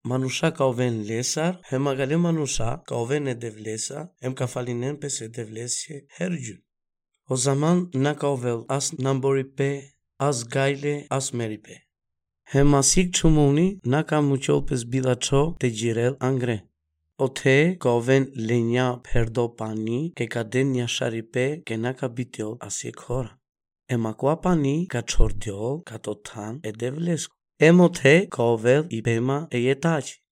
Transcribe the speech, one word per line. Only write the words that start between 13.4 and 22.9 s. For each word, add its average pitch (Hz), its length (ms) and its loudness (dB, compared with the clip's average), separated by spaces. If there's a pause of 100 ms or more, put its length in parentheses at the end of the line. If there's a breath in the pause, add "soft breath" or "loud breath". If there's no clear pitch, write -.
να 135 200 0
καμουτσιόλ 143 600 0
πες 123 240 -4
μπίλατσο 131 720 0
τε 127 120 0
τζιρέλ 117 480 -2
αγγρέ. 123 460 -2 (500)
Ο 131 160 0
τε 143 440 4
καουβέν 131 600 2
λενιά 120 680 0 (120)
περδό 117 360 2
πανί 113 680 -6
και 120 120 -4
καντέν 120 400 -2
νια 123 200 0
σαριπέ 123 760 -4
και 113 120 -6
να 117 160 -4
καμπίτιολ 120 680 -8
ασίκ - 420 -10